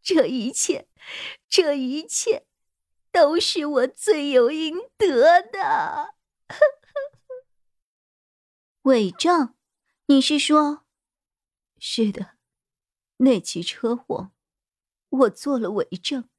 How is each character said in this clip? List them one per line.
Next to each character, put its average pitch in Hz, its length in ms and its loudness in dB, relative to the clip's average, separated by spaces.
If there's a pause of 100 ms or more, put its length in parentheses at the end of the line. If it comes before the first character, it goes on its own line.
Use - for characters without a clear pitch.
这 311 240 2
一 240 260 -6
切， - 340 -4 (640)
这 311 240 0
一 285 340 -6
切， - 400 -4 (640)
都 330 300 4
是 320 240 -4
我 269 220 0
罪 285 440 -2
有 254 200 4
应 311 260 -6 (220)
得 339 420 4
的。 - 760 -4 (340)
<laughs> - 2250 -8
伪 233 280 2
证？ 320 440 0 (540)
你 277 120 6
是 294 180 0
说？ 302 460 0 (920)
是 214 340 -2
的， - 240 -12 (800)
那 247 240 4
起 - 220 -10
车 233 340 -6
祸， - 340 -10 (760)
我 262 220 2
做 277 280 -6
了 214 120 -4
伪 208 160 -4 (160)
证。 262 260 -8 (100)